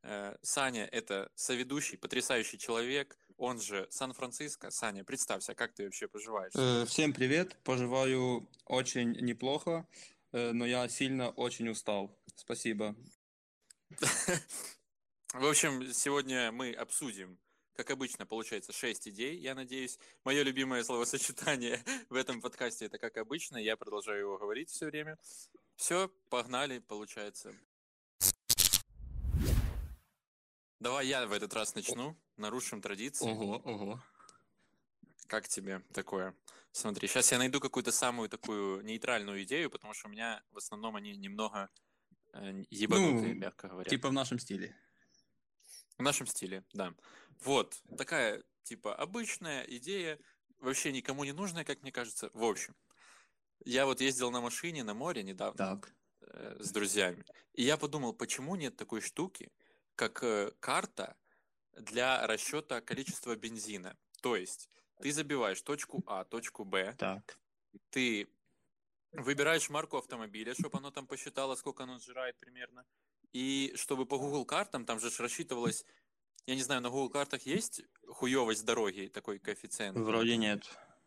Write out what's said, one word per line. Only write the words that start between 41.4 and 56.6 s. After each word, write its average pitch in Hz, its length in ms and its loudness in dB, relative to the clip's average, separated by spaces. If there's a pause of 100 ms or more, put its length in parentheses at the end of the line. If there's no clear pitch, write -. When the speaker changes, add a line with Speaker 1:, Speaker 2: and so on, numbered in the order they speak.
Speaker 1:
э, 196 360 -8
ебанутые, 113 640 4
Speaker 2:
Ну, - 60 -6
Speaker 1:
мягко 95 280 -8
говоря. 92 220 -8
Speaker 2:
типа 131 200 2
в 135 40 2
нашем 131 260 0
стиле. - 360 -8 (1200)
Speaker 1:
В - 60 -8
нашем 143 240 2
стиле, 95 360 -6 (100)
да. 95 200 -4 (520)
Вот, 131 360 2 (160)
такая, 131 460 2 (200)
типа, - 320 -6
обычная 170 680 -4
идея, 156 560 -6 (400)
вообще 135 320 0
никому 135 320 -2
не 139 80 -2
нужная, 165 320 -4
как - 200 -4
мне 139 80 -10
кажется. 113 420 -4
В 107 100 0
общем, 107 320 2 (880)
я 127 220 4
вот 131 160 2
ездил 131 300 4
на 123 100 0
машине 139 420 -2
на 104 100 -2
море 127 300 -2
недавно, 98 340 -2
Speaker 2:
Так. 196 360 -2 (280)
Speaker 1:
э, - 380 -14
с - 120 -4